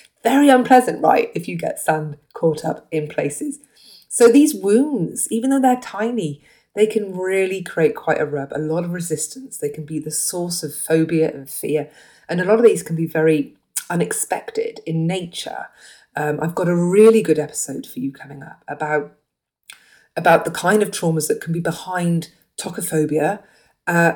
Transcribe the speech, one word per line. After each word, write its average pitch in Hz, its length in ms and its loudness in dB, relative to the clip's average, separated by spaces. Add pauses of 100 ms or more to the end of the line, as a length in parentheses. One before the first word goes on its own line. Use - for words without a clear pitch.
(220)
Very 277 260 6
unpleasant, 254 540 6
right, - 320 2
if 175 140 -8
you 180 80 -6
get - 240 -6
sand 156 360 -2 (160)
caught 160 320 -2
up - 260 -8
in 151 180 -4
places. 147 500 -6 (500)
So 233 200 6
these 285 260 6
wounds, 202 760 0
even 226 200 -2
though 277 100 2
they're 247 200 4
tiny, 202 600 -6 (320)
they 214 120 2
can 202 320 -4
really 190 440 -2
create 165 340 0
quite - 240 -2
a 156 40 -2
rub, 139 280 -6
a - 60 -6
lot 160 260 -4
of 175 80 -6
resistance. 175 680 -8
They 147 120 -4
can 151 140 -12
be 156 140 -8
the 156 120 -10
source 175 520 -6
of 151 120 -8
phobia 160 600 0
and 135 160 -16
fear. 147 400 -4 (380)
And 175 120 -4
a 180 40 -2
lot 214 140 4
of 233 60 6
these 180 180 4
can 170 140 -6
be 165 100 -2
very 156 500 0 (320)
unexpected - 960 -4
in 165 180 -2
nature. 175 640 -6 (480)
Um, 151 260 -2
I've 165 140 -4
got 180 140 -2
a 175 80 2
really 208 460 6
good 151 180 2
episode - 460 -8
for - 120 -14
you 135 140 -4
coming 139 280 -18
up - 280 -20
about, 151 480 -4 (1000)
about 160 280 4
the 170 80 -6
kind 202 280 2
of 196 120 -2
traumas 160 340 -2
that 151 140 -2
can 165 120 -6
be 165 60 -2
behind 170 720 -2 (260)
tocophobia, 156 840 -2 (460)
uh, 170 280 4